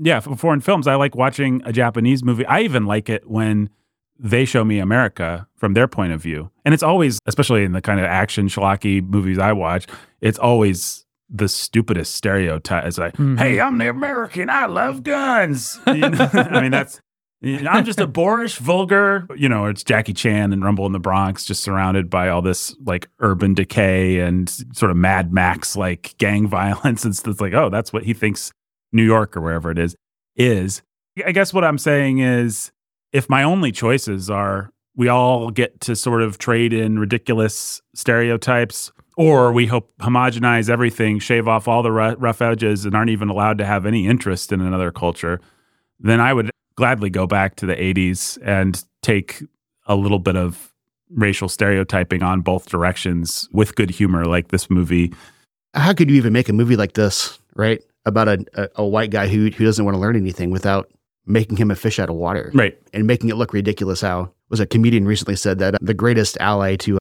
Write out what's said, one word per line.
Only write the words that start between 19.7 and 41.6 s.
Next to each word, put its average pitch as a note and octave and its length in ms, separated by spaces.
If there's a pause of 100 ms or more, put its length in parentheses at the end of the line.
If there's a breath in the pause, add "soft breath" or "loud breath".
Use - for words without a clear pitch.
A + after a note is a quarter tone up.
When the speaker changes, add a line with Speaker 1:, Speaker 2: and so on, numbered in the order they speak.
Speaker 1:
Jackie G#2+ 300
Chan G#2 400
and G2 120
Rumble G2 220
in F#2 40
the F#2+ 80
Bronx, F#2+ 460
just G2 160
surrounded F#2+ 480
by F2+ 200
all F2 120
this, F2+ 420
like, F2+ 240 (120)
urban G2 340
decay F#2 680
and F2 280 (240)
sort A2 160
of F2 80
Mad F2 340
Max, F2+ 460
like, F#2 400
gang G#2 300
<laughs> G2 120
violence. G2+ 460
And G#2+ 80
it's G2+ 260
like, F#2+ 140
"Oh, C3 160
that's G#2 240
what G#2 100
he A2 100
thinks G#2 380 (400)
New A2+ 140
York," A2 320
or E2+ 40
wherever E2 300
it E2 80
is, E2+ 160 (400)
is. G2+ 460 (440)
I F#3 60
guess F#3 220
what F#3 100
I'm D#3 140
saying C#3 420
is, A#2+ 520 (420)
if C3+ 160
my C3+ 140
only D#3+ 280
choices G#2 600
are G2 400 (240)
we B2 120
all B2 440
get A#2+ 300
to A#2 140
sort A#2 280
of G#2+ 160
trade A#2 340
in A2 260
ridiculous A2 800 (420)
stereotypes, A#2 680 (240)
or C#3 380
we A#2+ 140
hope A2+ 320
homogenize A#2+ 720
everything, A2+ 500
shave A#2 280
off A2 200